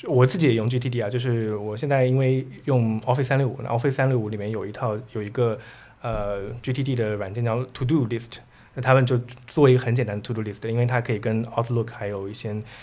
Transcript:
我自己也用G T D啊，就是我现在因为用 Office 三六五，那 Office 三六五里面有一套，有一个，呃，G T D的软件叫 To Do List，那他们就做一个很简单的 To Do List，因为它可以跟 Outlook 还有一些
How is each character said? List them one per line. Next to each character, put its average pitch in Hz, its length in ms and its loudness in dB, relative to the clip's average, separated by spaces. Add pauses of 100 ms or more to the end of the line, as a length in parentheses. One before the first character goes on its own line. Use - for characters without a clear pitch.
我 131 200 6
自 127 140 4
己 165 80 4
也 123 80 6
用 113 160 2
G 127 80 0
T 127 120 -2
D 123 120 -2
啊， 104 80 -2
就 120 80 -4
是 117 380 0
我 104 200 -6
现 139 140 -4
在 135 160 4
因 127 120 4
为 131 280 2 (200)
用 113 360 2
Office 131 220 0
三 127 160 0
六 139 80 2
五， 110 160 -6
那 - 60 -6
Office 120 220 0
三 131 160 0
六 127 120 2
五 107 100 -4
里 107 80 -6
面 101 140 -4
有 107 120 -4
一 101 80 -8
套， 110 240 -4 (180)
有 110 100 -4
一 104 60 -6
个， 113 280 0 (440)
呃 104 500 -4 (100)
，G 131 100 -4
T 131 120 -2
D 135 100 -2
的 110 220 0
软 98 180 -6
件 120 100 -2
叫 117 200 0
To - 200 -8
Do 135 240 2
List， 117 280 -6 (400)
那 127 80 -8
他 127 100 6
们 131 100 6
就 127 160 2 (280)
做 147 200 6
一 131 60 10
个 123 60 6
很 117 160 0
简 107 100 0
单 104 100 -4
的 104 60 -6
To 120 120 -8
Do 110 100 -4
List， 107 260 -8
因 113 80 0
为 120 80 4
它 123 160 0
可 120 100 -4
以 110 60 0
跟 110 280 0
Outlook 117 480 -2
还 104 140 -8
有 98 220 -6
一 107 40 -12
些 107 280 -6 (220)